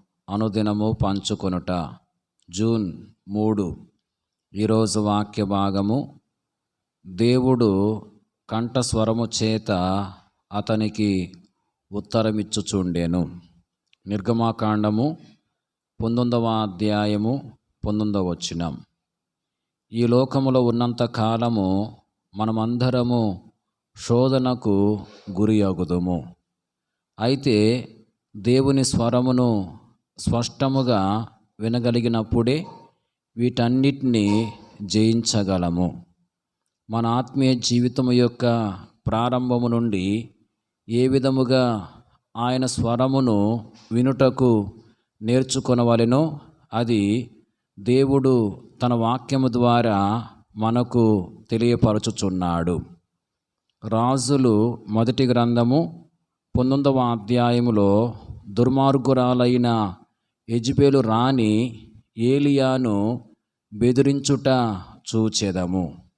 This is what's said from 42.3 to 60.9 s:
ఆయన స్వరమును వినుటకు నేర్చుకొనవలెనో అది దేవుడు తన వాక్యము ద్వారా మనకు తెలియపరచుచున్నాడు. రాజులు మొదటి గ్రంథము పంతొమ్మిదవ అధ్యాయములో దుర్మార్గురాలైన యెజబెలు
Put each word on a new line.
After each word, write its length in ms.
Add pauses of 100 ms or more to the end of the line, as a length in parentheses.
ఆయన 300
స్వరమును 1080 (200)
వినుటకు 800 (500)
నేర్చుకొనవలెనో 1160 (320)
అది 580 (480)
దేవుడు 840 (180)
తన 120
వాక్యము 540
ద్వారా 800 (280)
మనకు 800 (160)
తెలియపరచుచున్నాడు. 1300 (1080)
రాజులు 1000
మొదటి 380
గ్రంథము 840 (500)
పంతొమ్మిదవ 400
అధ్యాయములో 1160 (340)
దుర్మార్గురాలైన 1500 (560)
యెజబెలు 480